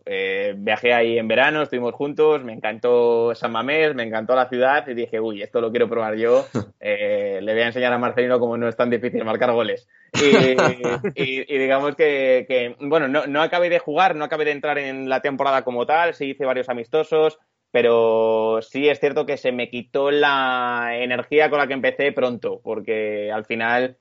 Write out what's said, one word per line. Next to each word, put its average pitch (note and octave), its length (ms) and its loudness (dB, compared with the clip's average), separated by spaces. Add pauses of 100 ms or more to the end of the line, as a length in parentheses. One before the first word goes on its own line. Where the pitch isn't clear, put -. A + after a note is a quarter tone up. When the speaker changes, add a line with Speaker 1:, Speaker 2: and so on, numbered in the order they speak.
Speaker 1:
eh, G2 500 -4
viajé G#2+ 380 0
ahí A#2 240 2
en A2+ 100 -2
verano, C#3+ 360 2
estuvimos A#2+ 320 -4
juntos, D3 480 0
me A#2 100 -10
encantó A#2 800 0
San A2+ 180 -6
Mamés, C#3+ 440 0
me B2 80 -4
encantó A2 320 -2
la B2+ 120 2
ciudad C3 400 0
y B2+ 60 -8
dije, A2+ 260 -4
"Uy, A2 220 -6
esto A2 200 -4
lo A2+ 100 -2
quiero A#2 180 2
probar A2 260 -2
yo, A#2+ 380 2
Speaker 2:
<laughs> G2+ 260 -8
Speaker 1:
eh, G2+ 640 -2
le G#2+ 120 -2
voy A2+ 100 2
a - 20 0
enseñar B2 260 0
a A#2+ 60 0
Marcelino B2 420 0
cómo A#2 160 -2
no A#2 140 -2
es A2+ 60 -8
tan B2 160 0
difícil A#2 340 -2
marcar A2+ 260 0
goles". A2 380 -2 (240)
Y, C3 80 -2
Speaker 2:
<laughs> C3 920 2
Speaker 1:
y, C3+ 400 -4
y - 20 2
digamos C#3 380 0
que, C3+ 520 2
que, A#2+ 320 -2
bueno, C#3+ 280 0
no, C#3 180 0
no C#3+ 160 0
acabé F3 280 2
de E3+ 100 2
jugar, E3 360 2
no D3+ 100 -6
acabé D3+ 200 -2
de D3+ 60 0
entrar C#3+ 260 -2
en C3+ 320 -6
la C3+ 120 0
temporada C3+ 420 0
como A#2+ 240 -4
tal, D#3+ 260 2
sí D3 120 -8
hice C3+ 200 -6
varios B2+ 240 -2
amistosos, D#3 680 0 (320)
pero A2+ 920 4
sí C#3 280 0
es C#3 100 0
cierto D3 260 0
que C#3 120 -4
se B2+ 140 -2
me B2 200 -4
quitó C#3 400 -2
la B2+ 880 0
energía B2+ 500 2
con D3 80 0
la C#3+ 80 2
que C3 80 -4
empecé C3+ 380 0
pronto, B2 520 -4
porque G#2+ 680 -4
al A2 140 -6
final, A#2+ 560 -2